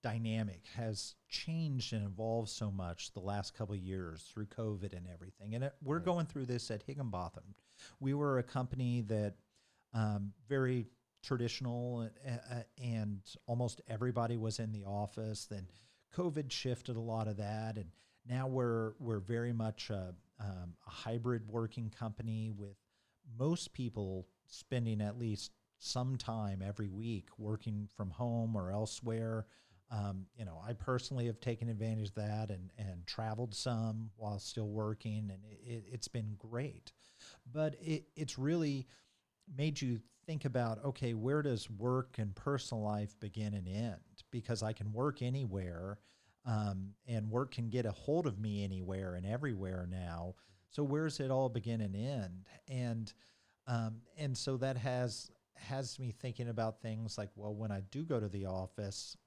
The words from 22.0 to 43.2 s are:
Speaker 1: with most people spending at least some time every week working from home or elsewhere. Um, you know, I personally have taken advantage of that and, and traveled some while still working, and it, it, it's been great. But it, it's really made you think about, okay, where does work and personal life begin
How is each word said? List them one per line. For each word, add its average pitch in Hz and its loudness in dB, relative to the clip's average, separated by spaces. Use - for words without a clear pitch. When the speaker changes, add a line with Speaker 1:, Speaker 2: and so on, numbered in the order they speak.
Speaker 1:
with 101 -8
most 156 2
people 98 -2
spending 113 0
at 104 0
least 110 0
some 127 0
time 104 0
every 101 0
week 107 -2
working 107 0
from 98 -2
home 117 2
or 92 0
elsewhere. 113 0
Um, 101 0
you 117 -6
know, 82 -6
I 117 -2
personally 127 0
have 113 0
taken 117 0
advantage 110 2
of - -8
that 107 0
and, 92 -6
and 92 -4
traveled 110 -2
some 113 0
while 104 -4
still 107 -2
working, 107 0
and 95 -12
it, 107 -18
it, 117 -6
it's 120 -6
been 107 -2
great. 117 -6
But 156 2
it, 156 0
it's 156 -4
really 143 4
made 147 2
you 123 4
think 156 -2
about, 120 2
okay, 131 2
where 127 4
does 131 2
work 123 2
and 101 2
personal 127 0
life 104 0
begin 104 -2